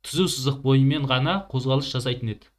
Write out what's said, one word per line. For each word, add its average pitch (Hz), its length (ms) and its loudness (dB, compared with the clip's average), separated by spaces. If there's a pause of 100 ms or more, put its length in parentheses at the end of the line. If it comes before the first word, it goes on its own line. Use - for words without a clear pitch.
түзу 180 240 0
сызық 135 320 -2
бойымен 135 480 4
ғана 143 300 2 (100)
қозғалыс 135 460 -2
жасайтын 120 400 -4
еді. - 240 -18